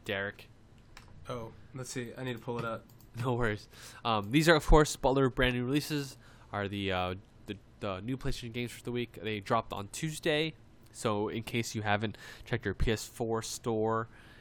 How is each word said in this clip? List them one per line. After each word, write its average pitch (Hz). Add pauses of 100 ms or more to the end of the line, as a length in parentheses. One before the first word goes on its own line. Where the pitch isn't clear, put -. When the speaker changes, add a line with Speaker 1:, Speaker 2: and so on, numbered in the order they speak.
Speaker 1:
Derek. 101 (800)
Speaker 2:
Oh, 117 (240)
let's 131
see. 117
I 131
need 127
to 113
pull 120
it 117
up. 113
Speaker 1:
<laughs> - (300)
No 127
worries. 113 (380)
Um, 107
these 151
are, 170
of 147
course, 151
Butler 135
brand 127
new 123
releases, 143 (380)
are 101
the, 101
uh, 92 (320)
the, 104 (240)
the 95
new 123
PlayStation 123
games 120
for -
the 123
week. 120
They 104
dropped 113
on 98
Tuesday, 156 (400)
so 107
in 110
case -
you 107
haven't 104 (280)
checked -
your 95
P -
S -
four 113
store 110 (340)